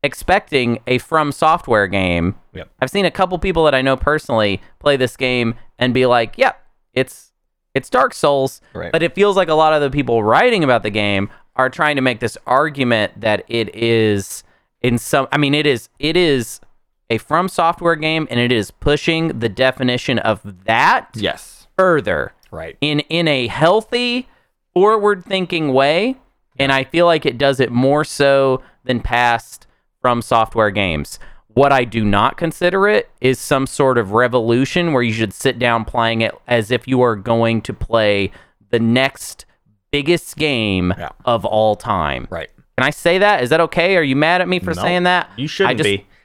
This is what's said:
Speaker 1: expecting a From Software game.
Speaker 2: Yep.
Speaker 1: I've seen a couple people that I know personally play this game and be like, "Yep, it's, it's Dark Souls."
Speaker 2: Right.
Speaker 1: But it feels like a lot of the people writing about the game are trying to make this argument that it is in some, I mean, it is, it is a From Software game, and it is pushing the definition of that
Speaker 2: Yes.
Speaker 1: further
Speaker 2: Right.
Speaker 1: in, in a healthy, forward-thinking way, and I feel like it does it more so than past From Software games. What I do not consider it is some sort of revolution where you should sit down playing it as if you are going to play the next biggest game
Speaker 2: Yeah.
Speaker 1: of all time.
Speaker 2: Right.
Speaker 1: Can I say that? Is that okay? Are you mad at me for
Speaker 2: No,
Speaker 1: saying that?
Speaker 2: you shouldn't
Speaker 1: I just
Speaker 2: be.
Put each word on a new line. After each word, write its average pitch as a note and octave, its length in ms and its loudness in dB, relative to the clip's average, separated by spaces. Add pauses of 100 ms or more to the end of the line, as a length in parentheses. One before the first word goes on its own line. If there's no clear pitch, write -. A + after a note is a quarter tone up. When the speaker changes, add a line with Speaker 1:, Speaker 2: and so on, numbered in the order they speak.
Speaker 1:
expecting C#3 840 -2
a B2+ 100 2
From D3 340 -2
Software C3 560 0
game. F2+ 480 -2 (180)
Speaker 2:
Yep. F2 160 -16 (120)
Speaker 1:
I've C3 80 -2
seen G3+ 160 0
a E3 60 0
couple F#3 280 -2
people E3 260 0
that C#3+ 100 4
I C3 60 2
know C3+ 140 0
personally A2+ 640 -2 (180)
play C#3+ 180 2
this B2+ 180 -2
game B2 400 -2 (220)
and B2 160 0
be B2+ 120 2
like, A#2+ 320 2
"Yep, - 220 0 (340)
it's, - 380 -6 (440)
it's C3 140 -6
Dark A#3 240 0
Souls." C#3 460 0 (140)
Speaker 2:
Right. - 180 -10
Speaker 1:
But E3 120 0
it E3+ 120 -4
feels G3 220 2
like F#3 120 2
a D#3 40 0
lot D#3 200 4
of D3+ 80 2
the C#3+ 80 0
people B2 340 0
writing F3+ 400 4
about B2 200 2
the G#2+ 60 -4
game G2+ 400 -2 (260)
are C3 140 0
trying D3+ 260 0
to C3+ 60 -2
make B2+ 180 -2
this - 180 -6 (100)
argument B2+ 760 0
that G#2+ 260 0
it A2+ 280 -4
is A2 680 0 (380)
in A#2+ 160 0
some, C3+ 340 -2
I C#3 60 0
mean, C#3+ 160 0
it D3 140 0
is, B2+ 220 -2 (100)
it D#3+ 180 -2
is C#3+ 420 0 (500)
a A2+ 100 0
From F3 300 -2
Software E3+ 460 0
game, D#3 360 -2
and A#2+ 80 0
it A#2+ 120 0
is A2 200 0
pushing D#3+ 680 -2
the A#2 100 -2
definition B2 680 0
of G#2 460 -4
that C#3+ 500 2
Speaker 2:
Yes. - 540 -8 (100)
Speaker 1:
further A#2 560 0 (180)
Speaker 2:
Right. E2 300 -14
Speaker 1:
in, D3 200 0
in E3 260 -2
a C3 200 0
healthy, A3 800 0 (460)
forward-thinking F#3+ 1000 0
way, D#3+ 420 2 (420)
and C#3 140 0
I C3+ 120 0
feel E3+ 220 0
like E3 200 2
it B2 120 -2
does C#3 220 0
it C3 120 0
more C3+ 320 2
so C#3 580 2 (220)
than B2 180 -2
past A#2+ 640 -2 (340)
From A#2+ 200 2
Software A2+ 500 2
games. F2+ 480 -4 (280)
What C#3 240 2
I C3 120 4
do A2 200 -2
not G#2 340 2
consider F3 500 0
it G#3+ 220 0 (100)
is B2+ 200 2
some C3+ 280 -2
sort C3 300 0
of G2+ 160 0
revolution B2 800 2
where B2 100 2
you A2+ 100 -2
should A2 200 -4
sit B2 260 -2
down A#2 260 0
playing A2+ 360 -2
it A2+ 120 -2 (140)
as A2+ 240 0
if B2 160 -2
you C3 140 0
are A#2 140 2
going A2+ 480 0
to G#2 100 -8
play G#2 580 0 (380)
the A#2+ 100 0
next A#2+ 640 -2 (460)
biggest D3 460 -2
game G#2+ 600 0
Speaker 2:
Yeah. D#2 120 -10 (160)
Speaker 1:
of A#2 200 0
all G#2+ 300 0
time. D#2+ 540 -4
Speaker 2:
Right. E2 200 -10 (280)
Speaker 1:
Can B2+ 100 0
I - 20 0
say F3 300 0
that? G3 240 2
Is B2 60 -4
that D#3+ 120 2
okay? F3 360 0
Are E3+ 60 4
you C3+ 120 0
mad E3 260 2
at F3 60 -4
me F3+ 120 -2
for F3 140 -6
Speaker 2:
No, F3 80 -6
Speaker 1:
saying F3+ 220 0
that? F3+ 320 0
Speaker 2:
you C#3 120 -6
shouldn't F#3+ 240 0
Speaker 1:
I - 40 -2
just D#3+ 80 -2
Speaker 2:
be. G2+ 240 -2 (180)